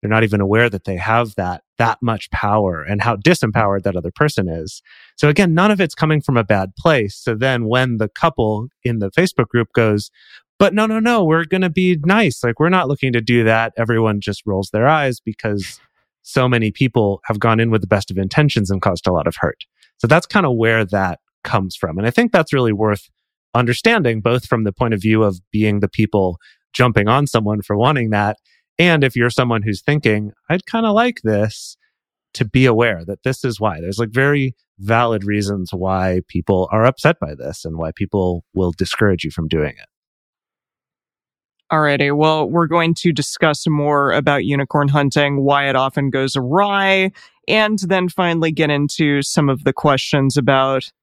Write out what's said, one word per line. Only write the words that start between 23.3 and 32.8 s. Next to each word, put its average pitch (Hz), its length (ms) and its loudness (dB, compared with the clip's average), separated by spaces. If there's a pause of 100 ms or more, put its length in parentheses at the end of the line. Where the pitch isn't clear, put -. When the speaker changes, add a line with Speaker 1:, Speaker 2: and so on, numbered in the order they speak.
Speaker 1:
understanding, 120 680 0
both 117 260 -2
from 113 180 -2
the 101 80 -2
point 113 220 -2
of 98 60 -4
view 110 220 2
of 95 180 0 (100)
being 107 300 0
the 98 80 -2
people 95 500 -2 (340)
jumping 107 360 2
on 139 180 2
someone 107 340 -2
for 104 160 -4
wanting 120 340 0
that, 104 280 -2 (400)
and 170 260 4
if 127 100 0
you're 120 140 2
someone 120 340 0
who's 107 200 -6
thinking, 107 500 0 (160)
"I'd 180 160 -2
kinda 226 260 -2
like 233 320 0
this," 107 540 -2 (580)
to - 100 -2
be 127 200 2
aware 110 400 2